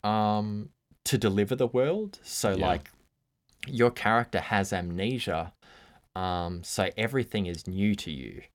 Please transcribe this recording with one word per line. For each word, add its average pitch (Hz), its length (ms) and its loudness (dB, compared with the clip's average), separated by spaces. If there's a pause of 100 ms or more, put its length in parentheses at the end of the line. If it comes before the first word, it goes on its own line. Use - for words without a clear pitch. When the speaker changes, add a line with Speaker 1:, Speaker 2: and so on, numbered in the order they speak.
Speaker 1:
um, 107 640 0 (340)
to 131 140 2
deliver 104 380 2
the 123 120 2
world. 170 560 0
So, - 280 -2
Speaker 2:
Yeah. 95 160 0
Speaker 1:
like, - 240 -2 (760)
your 120 240 4
character 110 480 0
has 98 320 0
amnesia, 90 800 -2 (640)
um, 90 480 -2
so 92 340 0
everything 113 500 0
is 82 200 -6
new 98 280 2
to - 160 -8
you. 64 320 -10 (120)